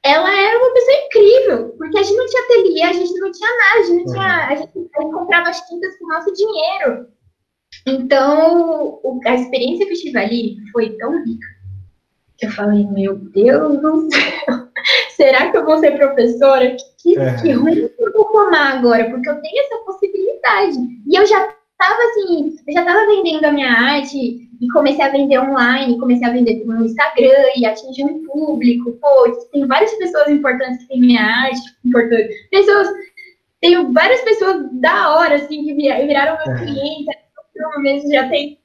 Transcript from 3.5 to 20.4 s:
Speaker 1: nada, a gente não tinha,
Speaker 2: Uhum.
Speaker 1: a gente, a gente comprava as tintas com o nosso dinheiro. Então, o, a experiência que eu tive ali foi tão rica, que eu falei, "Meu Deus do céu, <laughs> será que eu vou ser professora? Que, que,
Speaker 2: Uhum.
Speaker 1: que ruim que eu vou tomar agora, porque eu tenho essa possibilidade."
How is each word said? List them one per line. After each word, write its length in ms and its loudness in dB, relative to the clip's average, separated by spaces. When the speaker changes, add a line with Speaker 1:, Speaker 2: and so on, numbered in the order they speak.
Speaker 1:
nada, 300 2
a 20 2
gente 220 0
não 80 -8
tinha, 120 -4
Speaker 2:
Uhum. 280 -2
Speaker 1:
a 20 0
gente, 160 -10
a 60 -4
gente 100 -8
comprava 360 -2
as 140 -8
tintas 360 -12
com 60 -20
o 40 -14
nosso 240 -4
dinheiro. 760 -4
Então, 1160 2
o, 240 -6
a 80 2
experiência 520 -2
que 60 -8
eu 60 -6
tive 200 -8
ali 380 -4
foi 180 -2
tão 340 -6
rica, 220 -10
que 80 -8
eu 40 -8
falei, 360 0
"Meu 300 -4
Deus 640 2
do 320 0
céu, 560 -4
<laughs> 300 -2
será 340 4
que 60 0
eu 80 0
vou 140 2
ser 180 4
professora? 800 2
Que, 80 -16
que, 40 0
Speaker 2:
Uhum. 240 -2
Speaker 1:
que 100 2
ruim 220 2
que 240 -2
eu 140 -2
vou 140 4
tomar 520 2
agora, 320 2
porque 180 -8
eu 120 -6
tenho 240 -4
essa 140 -8
possibilidade." 1000 -2